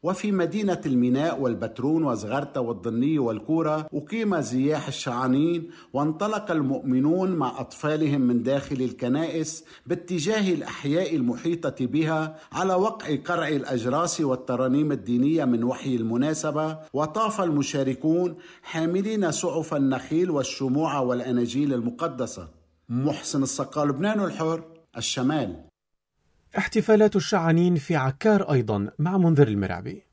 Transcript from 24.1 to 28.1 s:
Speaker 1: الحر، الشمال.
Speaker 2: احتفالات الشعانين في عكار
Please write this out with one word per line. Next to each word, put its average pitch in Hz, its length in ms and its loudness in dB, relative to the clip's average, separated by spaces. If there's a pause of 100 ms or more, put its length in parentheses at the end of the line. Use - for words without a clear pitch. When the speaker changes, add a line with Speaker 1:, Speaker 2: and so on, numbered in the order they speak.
Speaker 1:
الحر، 165 440 -2 (320)
الشمال. 117 680 -2 (920)
Speaker 2:
احتفالات 208 580 4
الشعانين 170 580 4
في 160 220 0
عكار 151 560 2